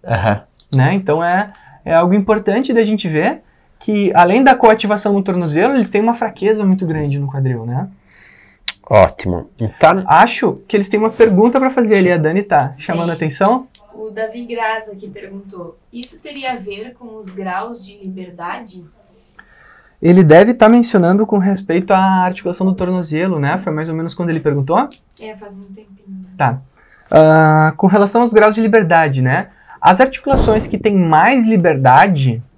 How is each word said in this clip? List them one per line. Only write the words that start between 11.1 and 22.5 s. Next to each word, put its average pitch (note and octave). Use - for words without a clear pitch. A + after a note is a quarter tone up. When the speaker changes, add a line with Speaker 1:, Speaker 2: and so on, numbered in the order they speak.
Speaker 2:
pergunta A3
pra C4
fazer A#3+
ali. F#3+
Speaker 1:
Sim. F3+
Speaker 2:
A F3
Dani D#3+
tá C#3+
chamando E3+
a E3
Speaker 3:
Tem. D#3+
Speaker 2:
atenção. A3+
Speaker 3:
O G#3+
Davi A3
Graça A3
aqui G3
perguntou: G3
Isso A#3+
teria C4+
a A#3+
ver G3+
com A3
os G3+
graus F#3+
de G3
liberdade? F#3
Speaker 2:
Ele F3
deve F3
tá A3+
mencionando G#3+
com G#3
respeito F#3+
à F#3+
articulação F#3